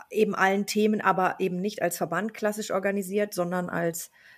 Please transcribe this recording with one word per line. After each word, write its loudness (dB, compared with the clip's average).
eben 2
allen 2
Themen, 2
aber 2
eben 0
nicht -4
als 0
Verband -2
klassisch -4
organisiert, -2
sondern -2
als, -2